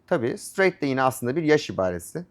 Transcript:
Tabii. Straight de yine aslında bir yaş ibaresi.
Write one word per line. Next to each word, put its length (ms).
Tabii. 320
Straight 440
de 40
yine 160
aslında 340
bir 60
yaş 280
ibaresi. 600